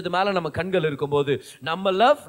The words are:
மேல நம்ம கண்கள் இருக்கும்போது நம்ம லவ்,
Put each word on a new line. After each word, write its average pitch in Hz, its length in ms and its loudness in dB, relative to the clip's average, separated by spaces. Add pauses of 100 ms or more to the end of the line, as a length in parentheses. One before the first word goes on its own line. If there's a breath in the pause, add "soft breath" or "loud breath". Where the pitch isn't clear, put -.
மேல 190 220 2
நம்ம 175 180 -2
கண்கள் 175 360 -2
இருக்கும்போது 143 580 -2 (160 loud breath)
நம்ம 180 320 -2
லவ், 240 380 4